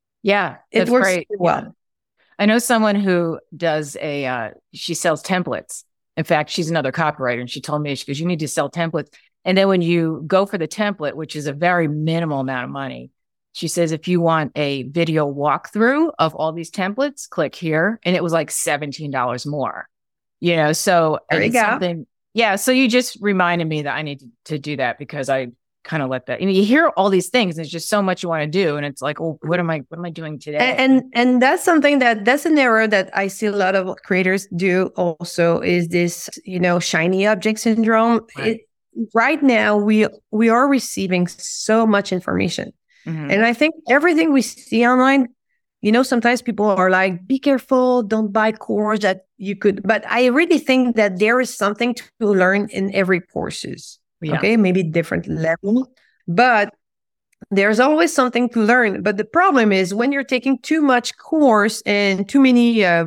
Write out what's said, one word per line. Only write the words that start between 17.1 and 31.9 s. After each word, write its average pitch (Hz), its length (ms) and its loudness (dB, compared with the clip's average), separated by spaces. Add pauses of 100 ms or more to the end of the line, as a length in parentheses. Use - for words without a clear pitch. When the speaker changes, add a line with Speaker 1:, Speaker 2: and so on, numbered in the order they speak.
Speaker 1:
click 151 260 -4
here." 170 500 -2
And 180 120 0
it 151 60 -2
was, 170 100 -2
like, 160 180 -2
seventeen 147 600 -6
dollars 123 340 -4
more, 143 440 -6 (500)
you 175 180 0
know? 156 160 2
So, 165 460 2 (100)
Speaker 2:
There 170 120 0
Speaker 1:
and - 0 -
Speaker 2:
you 208 80 2
Speaker 1:
it's 233 120 -2
Speaker 2:
go. 208 80 2
Speaker 1:
something, 180 380 -4 (260)
yeah. 214 240 0
So 254 140 -2
you 254 180 4
just 247 320 0
reminded 175 460 0
me 151 160 -4
that 139 120 -6
I 151 80 -6
need 143 180 -10
to, 123 80 -20 (160)
to 151 140 -6
do 143 180 -8
that 123 220 -4
because 139 300 -10
I 135 200 -2 (340)
kinda 151 240 -4
let 131 200 -6
that, 123 140 -8
you 185 60 -2
know, 196 60 0
you 190 100 4
hear 285 260 4
all 196 220 0
these 185 200 0
things 190 260 0
and 165 80 -10
there's 143 80 -14
just 165 160 -10
so 208 140 0
much 185 200 -2
you 175 60 -6
wanna 156 180 -2
do. 156 300 0
And 147 100 -6
it's 139 160 -12
like, 143 160 -4
"Well, 160 240 -6
what 170 160 -2
am 170 100 -2
I, 156 200 -4
what 160 100 -16
am 175 60 -10
I 170 60 -10
doing 156 280 -12
today?" 147 200 -8
Speaker 2:
And, 247 200 0
and, 262 240 4 (120)
and 247 280 4
that's 302 220 4
something 294 340 4